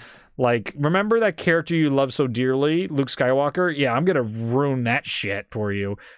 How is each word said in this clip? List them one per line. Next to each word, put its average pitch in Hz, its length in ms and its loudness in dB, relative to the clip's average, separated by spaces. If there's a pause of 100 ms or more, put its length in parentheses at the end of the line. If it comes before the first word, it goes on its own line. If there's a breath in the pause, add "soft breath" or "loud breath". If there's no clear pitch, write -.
(380 loud breath)
like, 120 400 0
"Remember 190 420 2
that 208 160 0
character 165 400 0
you 160 140 4
love 135 240 2
so 147 120 2
dearly, 131 640 0
Luke 139 220 -2
Skywalker? 143 680 0
Yeah, 135 140 0
I'm 131 140 0
gonna 175 180 2
ruin 120 600 -2
that 123 200 0
shit 101 460 -4
for 104 220 -4
you." 101 240 -4 (200 loud breath)